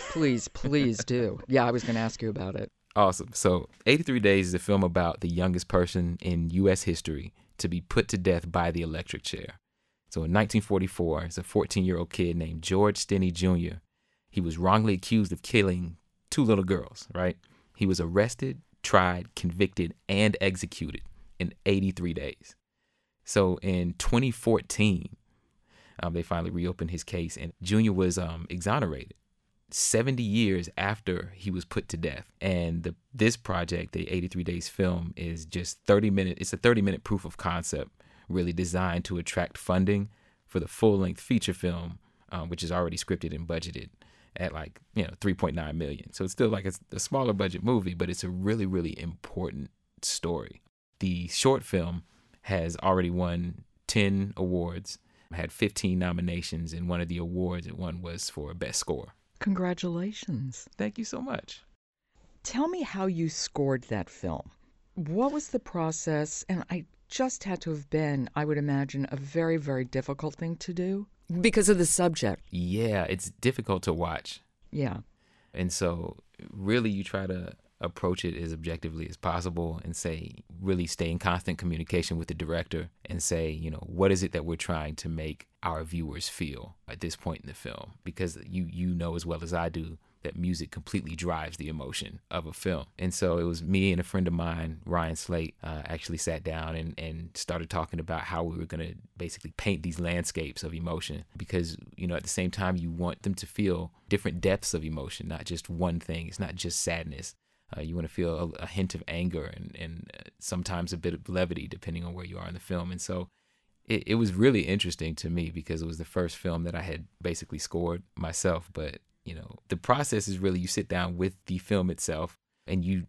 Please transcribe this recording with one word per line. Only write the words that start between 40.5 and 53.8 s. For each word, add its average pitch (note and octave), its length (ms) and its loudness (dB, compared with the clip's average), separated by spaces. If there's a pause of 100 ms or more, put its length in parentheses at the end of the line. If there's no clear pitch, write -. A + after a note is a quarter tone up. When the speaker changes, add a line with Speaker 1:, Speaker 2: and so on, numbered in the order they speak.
Speaker 2:
the D#2+ 80 -4
full-length G2 520 4
feature A2+ 320 2
film, E2+ 460 -4 (320)
um, E2+ 180 -4
which F2 140 -6
is E2 80 -2
already F2 260 0
scripted E2 380 -4
and E2 140 -6
budgeted E2 400 -6 (480)
at, F2 160 -4
like, D#2 280 -10 (140)
you G#2 80 0
know, - 180 -6
three G2 140 2
point E2 220 0
nine D#2 200 -4
million. C#2+ 360 -6
So - 100 -6
it's F#2 100 -4
still, A#2+ 160 4
like, G2 160 0
a, F#2+ 80 -2 (200)
a F#2+ 80 -4
smaller C3 320 2
budget F#2+ 320 0
movie, G2+ 300 2
but F2 140 0
it's F2+ 140 -4
a F2+ 60 -4
really, G2 380 0
really F2 340 0
important E2 720 -6 (300)
story. - 600 -4 (380)
The F2 260 0
short C3+ 380 4
film F2 400 0 (380)
has E2+ 340 0
already F#2 340 4
won F2 540 0 (240)